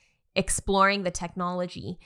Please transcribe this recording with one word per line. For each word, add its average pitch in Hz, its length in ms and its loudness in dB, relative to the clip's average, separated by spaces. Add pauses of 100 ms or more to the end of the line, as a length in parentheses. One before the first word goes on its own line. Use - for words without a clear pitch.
(340)
exploring 196 680 2
the 180 80 0
technology. 180 920 -6